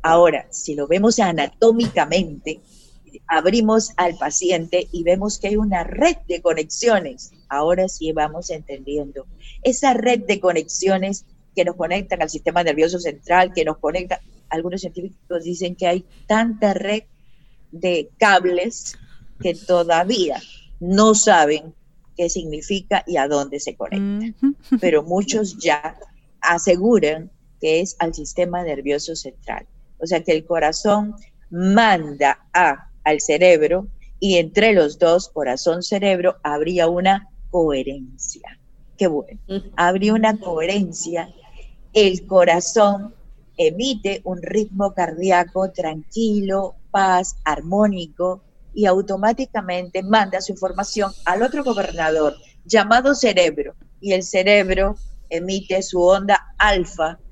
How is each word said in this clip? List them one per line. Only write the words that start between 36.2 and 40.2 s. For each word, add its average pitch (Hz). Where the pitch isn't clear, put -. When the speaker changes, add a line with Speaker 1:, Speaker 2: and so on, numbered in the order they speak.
Speaker 1:
habría 160
una 185
coherencia. 139
Qué 190
bueno. 151
Speaker 3:
Ujú. 196
Speaker 1:
Habría 190
una 220